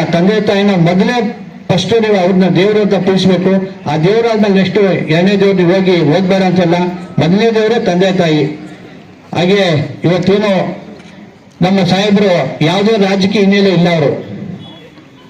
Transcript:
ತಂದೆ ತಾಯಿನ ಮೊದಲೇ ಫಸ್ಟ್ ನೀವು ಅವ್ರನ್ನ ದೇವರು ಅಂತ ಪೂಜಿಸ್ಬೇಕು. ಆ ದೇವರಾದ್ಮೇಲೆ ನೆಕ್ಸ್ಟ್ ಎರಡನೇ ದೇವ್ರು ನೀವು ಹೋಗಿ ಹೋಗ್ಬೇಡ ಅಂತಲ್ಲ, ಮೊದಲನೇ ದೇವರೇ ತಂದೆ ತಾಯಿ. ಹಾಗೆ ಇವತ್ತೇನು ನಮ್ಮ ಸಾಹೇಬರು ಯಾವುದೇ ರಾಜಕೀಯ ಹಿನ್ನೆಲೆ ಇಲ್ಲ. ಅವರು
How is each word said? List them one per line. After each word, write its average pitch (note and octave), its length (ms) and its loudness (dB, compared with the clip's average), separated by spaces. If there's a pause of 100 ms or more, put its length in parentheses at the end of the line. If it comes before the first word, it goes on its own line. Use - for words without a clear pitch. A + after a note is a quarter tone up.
(140)
ತಂದೆ G3 280 2
ತಾಯಿನ G3+ 300 0
ಮೊದಲೇ G3+ 640 0 (340)
ಫಸ್ಟ್ G3+ 320 0
ನೀವು G#3+ 160 2
ಅವ್ರನ್ನ F#3 260 2 (120)
ದೇವರು G#3 260 2
ಅಂತ G3+ 120 0
ಪೂಜಿಸ್ಬೇಕು. F#3 560 0 (400)
ಆ D3+ 80 -2
ದೇವರಾದ್ಮೇಲೆ G#3 580 2
ನೆಕ್ಸ್ಟ್ F#3 560 0
ಎರಡನೇ F#3+ 240 2
ದೇವ್ರು G3 220 2
ನೀವು F3 160 2
ಹೋಗಿ F#3 220 2
ಹೋಗ್ಬೇಡ F3+ 480 0
ಅಂತಲ್ಲ, F3 320 0 (440)
ಮೊದಲನೇ G3+ 320 2
ದೇವರೇ A3 340 0
ತಂದೆ F3+ 320 0
ತಾಯಿ. D#3 260 2 (920)
ಹಾಗೆ F3+ 540 0 (140)
ಇವತ್ತೇನು F#3 800 0 (760)
ನಮ್ಮ F#3 240 2
ಸಾಹೇಬರು G3 800 0
ಯಾವುದೇ G3+ 400 0
ರಾಜಕೀಯ G3 360 0
ಹಿನ್ನೆಲೆ G3 280 2
ಇಲ್ಲ. F3 260 2
ಅವರು - 380 -4 (960)